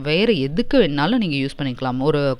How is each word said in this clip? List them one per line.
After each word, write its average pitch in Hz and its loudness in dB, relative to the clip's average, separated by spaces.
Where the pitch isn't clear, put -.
வேற 180 0
எதுக்கு 165 0
வேணாலும் 165 0
நீங்க 151 -2
யூஸ் 135 -4
பண்ணிக்கலாம். 127 -4
ஒரு 143 0